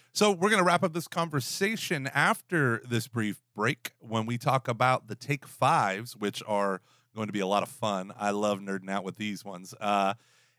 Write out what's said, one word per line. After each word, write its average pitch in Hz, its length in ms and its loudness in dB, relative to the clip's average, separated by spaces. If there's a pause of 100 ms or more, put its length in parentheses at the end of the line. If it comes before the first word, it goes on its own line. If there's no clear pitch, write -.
(140)
So 208 180 4
we're 180 160 2
gonna 208 160 6
wrap 175 180 4
up 170 120 0
this 165 120 -4
conversation 165 1080 -2
after 147 720 2
this 117 180 0
brief 107 360 -2 (120)
break 107 440 -2
when 110 260 -2
we 120 140 -2
talk 131 280 0
about 127 400 2
the 104 80 -10
Take - 320 -6
Fives, 120 720 0
which 104 300 -4
are 101 340 0 (340)
going 107 120 -6
to 101 60 -6
be 104 80 -2
a 95 60 0
lot 98 160 2
of 87 60 -4
fun. 101 500 -4
I 101 120 -2
love 101 300 0
nerding 98 300 -6
out 98 140 -2
with 92 120 -8
these 107 280 -6
ones. 92 340 -14
Uh, 101 360 2 (440)